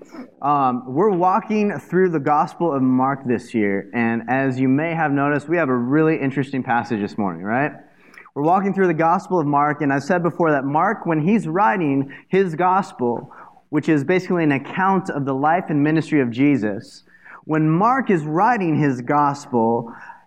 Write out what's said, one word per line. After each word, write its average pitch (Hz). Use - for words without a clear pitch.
Um, 131
we're 185
walking 202
through 185
the 160
Gospel 151
of 139
Mark 131
this 120
year, 101
and 117
as 131
you 131
may 151
have 156
noticed, 143
we 160
have 165
a 131
really 147
interesting 135
passage 117
this 101
morning, 90
right? 123
We're 139
walking 190
through 190
the 170
Gospel 175
of 147
Mark, 147
and 143
I've 139
said 180
before 165
that 139
Mark, 170
when 156
he's 185
writing 160
his 190
Gospel, 165
which 147
is 156
basically 180
an 151
account 185
of 143
the 135
life 156
and 151
ministry 156
of 123
Jesus, 110
when 156
Mark 226
is 165
writing 175
his 139
Gospel, 123